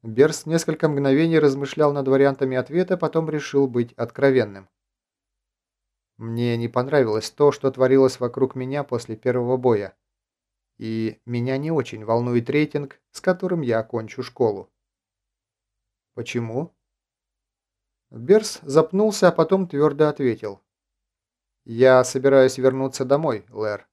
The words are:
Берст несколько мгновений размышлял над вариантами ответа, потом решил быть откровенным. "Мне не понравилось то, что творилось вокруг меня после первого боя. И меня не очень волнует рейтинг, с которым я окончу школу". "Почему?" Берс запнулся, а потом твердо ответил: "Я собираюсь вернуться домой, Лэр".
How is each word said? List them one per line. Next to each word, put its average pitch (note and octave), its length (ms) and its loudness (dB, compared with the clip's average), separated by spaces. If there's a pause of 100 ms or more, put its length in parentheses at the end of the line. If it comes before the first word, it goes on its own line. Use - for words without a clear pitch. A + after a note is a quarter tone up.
Берст B2+ 420 2
несколько D#3+ 420 -2
мгновений D3 520 2
размышлял C#3+ 520 0
над C#3 140 -4
вариантами C3+ 500 2
ответа, F3 400 -2
потом E3 320 -2
решил C#3+ 380 -2
быть A#2+ 280 -4
откровенным. A#2 720 0 (1500)
"Мне A#2 380 -4
не A#2 120 -4
понравилось B2 640 0
то, D3 180 4
что C#3 220 -2
творилось C3 480 4
вокруг B2+ 340 -2
меня C3+ 300 -6
после A2+ 320 -8
первого B2 400 -2
боя. A2+ 400 0 (840)
И A2+ 480 -6
меня A#2+ 320 -4
не D3+ 140 -6
очень A#2 320 -6
волнует A#2+ 440 -2
рейтинг, D3 520 -4 (100)
с - 100 -20
которым F3+ 420 -2
я A#2 180 -2
окончу A2 420 -10
школу". G#2 480 -4 (1400)
"Почему?" A#2+ 600 -8 (1400)
Берс E3 520 0
запнулся, F3+ 680 2
а E3+ 40 4
потом F3 360 0
твердо D3 400 2
ответил: A2 520 -4 (1040)
"Я B2+ 380 6
собираюсь C3 560 2
вернуться C3+ 460 0
домой, C3 460 -2
Лэр". G#2 420 -8